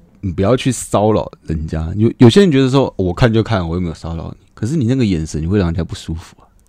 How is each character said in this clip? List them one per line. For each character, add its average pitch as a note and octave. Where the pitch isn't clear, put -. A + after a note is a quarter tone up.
你 G2
不 D#2+
要 G#2
去 C3
骚 A2
扰 G2+
人 D#2
家。 D#2+
有， A2
有 A#2+
些 D3
人 G3+
觉 C3+
得 C3
说 C3
，“我 F2+
看 A#2+
就 A2
看， F#2+
我 E2
又 F2+
没 F2
有 D#2
骚 E2
扰 E2
你。” -
可 -
是 D3
你 C3
那 B2
个 C3
眼 D#2+
神， D2+
你 D#2
会 G2+
让 F2
人 E2
家 E2+
不 E2
舒 -
服 -
啊。 -